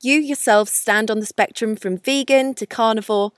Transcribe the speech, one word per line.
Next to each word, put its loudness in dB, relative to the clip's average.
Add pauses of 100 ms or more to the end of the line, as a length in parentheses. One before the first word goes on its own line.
you 2
yourself 2
stand 0
on -2
the -4
spectrum -2
from -4
vegan 0
to -8
carnivore, 0